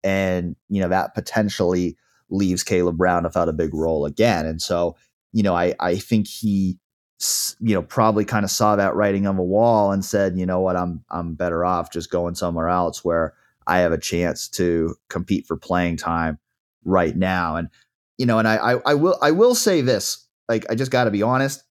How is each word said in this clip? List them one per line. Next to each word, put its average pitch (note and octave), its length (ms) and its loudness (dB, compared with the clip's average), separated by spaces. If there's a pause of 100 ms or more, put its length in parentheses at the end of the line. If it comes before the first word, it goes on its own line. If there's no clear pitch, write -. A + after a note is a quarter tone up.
And, F#2 520 -2 (140)
you G2+ 120 -2
know, F#2 80 0
that F#2 260 0
potentially F2+ 800 0 (320)
leaves F#2 340 0
Caleb F2 360 0
Brown F2 260 2
without E2+ 240 0
a D#2+ 60 -2
big D#2 180 -2
role D#2 320 0
again. F2 400 0
And E2 160 -6
so, F2 360 -2 (360)
you A2 100 0
know, F#2+ 120 2
I, F2 260 0
I F2 160 0
think G#2 300 -2
he, F#2+ 520 -2 (420)
s-, - 400 -4
you A2 140 0
know, F2 80 0
probably G#2+ 440 2
kinda G2+ 220 -2
saw G#2+ 280 2
that G2 180 2
writing G2 320 2
on G2 100 0
the F#2 60 0
wall G#2 500 4
and G2 120 -2
said, F#2+ 340 0
"You F#2 60 -2
know F#2 160 0
what, F#2 160 0
I'm, F2 340 -4
I'm E2+ 240 -6
better E2+ 300 -2
off F2 260 -2
just E2 200 -8
going F2 240 -2
somewhere E2+ 340 -2
else F2 360 0
where E2 300 0 (320)
I F2+ 120 2
have F2 140 4
a E2 60 0
chance - 520 -2
to E2+ 460 0 (120)
compete F2+ 380 -4
for E2 100 -6
playing F2 400 -2
time E2 420 -4 (460)
right F2 320 2
now." F2+ 400 -2
And, E2 120 -6 (500)
you B2+ 80 0
know, A2+ 120 2
and A2 100 2
I, A2 80 4
I, A#2 280 0
I D3 100 2
will, D#3+ 280 2
I C#3+ 80 4
will A3+ 240 4
say F#3 260 2
this, A#2+ 460 -2 (200)
like, A2+ 220 -2
I A2+ 60 -2
just C3 160 -4
gotta B2 200 2
be G2+ 120 0
honest. C3 480 0